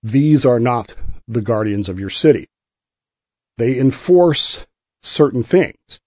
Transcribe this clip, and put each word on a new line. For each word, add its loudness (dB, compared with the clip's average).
These 2
are 2
not -4
the -4
guardians -4
of -10
your -8
city. 0
They 0
enforce 2
certain 0
things. -2